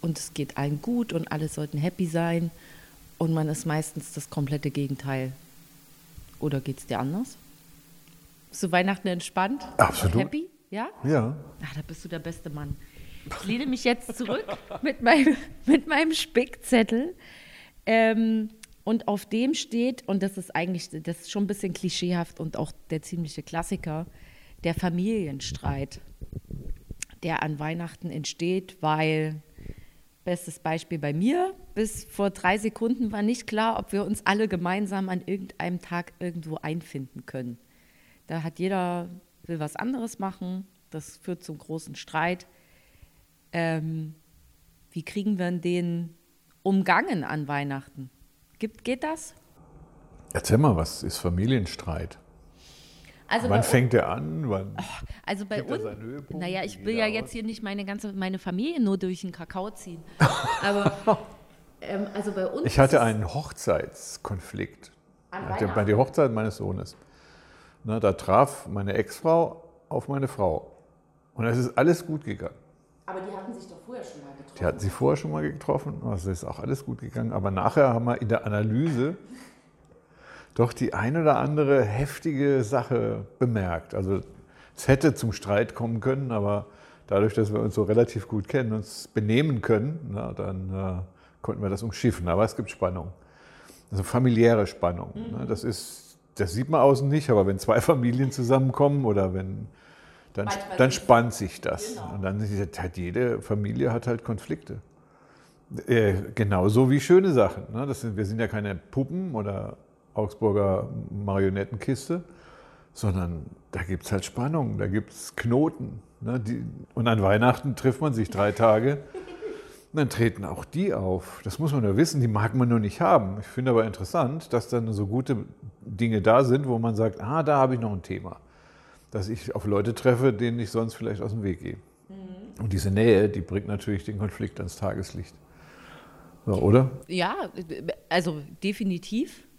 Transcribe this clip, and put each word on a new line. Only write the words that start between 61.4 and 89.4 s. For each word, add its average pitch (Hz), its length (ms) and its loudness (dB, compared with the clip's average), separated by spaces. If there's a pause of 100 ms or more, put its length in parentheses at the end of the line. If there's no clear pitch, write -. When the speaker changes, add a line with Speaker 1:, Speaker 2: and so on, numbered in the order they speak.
Speaker 1:
ähm, 202 320 -4
also 208 200 -4
bei 185 140 -2
uns 294 200 -4
Speaker 2:
Ich - 120 2
hatte 139 180 8
Speaker 1:
ist 120 60 8
es 117 60 4
Speaker 2:
einen 107 240 -2
Hochzeitskonflikt. - 1600 -6 (400)
Speaker 1:
An - 140 -10
Speaker 2:
Hatte - 60 -8 (100)
Speaker 1:
Weihnachten? 95 160 0
Speaker 2:
bei 104 80 2
der 104 120 6
Hochzeit 131 360 4
meines 110 240 -2
Sohnes. 95 400 -6 (880)
Na, 110 160 -2
da 101 120 6
traf 110 540 4
meine 98 280 -4
Ex-Frau - 680 0 (260)
auf 139 200 -4
meine 139 200 -2
Frau. - 420 -2 (640)
Und 113 120 -2
es 117 100 2
ist 123 220 0
alles 170 260 4
gut 156 200 -6
gegangen. - 300 -8 (520)
Speaker 1:
Aber 185 140 -10
die 202 160 -10
hatten 196 180 -12
sich - 140 -16
doch 165 180 -20
vorher 247 180 -12
schon - 180 -16
mal - 140 -18
getroffen. - 220 -20
Speaker 2:
Die - 60 -2
hatten 78 160 0
sich 101 120 -2
vorher 143 240 2
schon 151 160 -8
mal 151 100 -4
getroffen. 147 640 -4
Also 98 260 -4
ist 90 140 -4
auch - 140 -8
alles - 260 -6
gut 120 160 -8
gegangen. 117 320 -6
Aber 98 200 0
nachher 113 420 4
haben 117 120 0
wir 120 140 0
in 113 80 -2
der 113 160 2
Analyse 120 720 0 (1400)
doch 117 180 4
die - 220 -2
ein 117 220 0
oder 151 220 4
andere 139 460 4
heftige 139 800 0
Sache 113 600 0 (140)
bemerkt. 98 560 0
Also 98 260 0 (560)
es - 120 -4
hätte 139 260 6
zum 113 180 -2
Streit 104 420 0
kommen 117 260 -4
können, 131 320 -2
aber 104 340 0 (400)
dadurch, 101 280 4
dass 104 180 2
wir 107 80 0
uns 113 140 -2
so 107 100 2
relativ 110 440 4
gut 104 200 -4
kennen, 123 240 0
uns - 360 -8
benehmen 117 540 2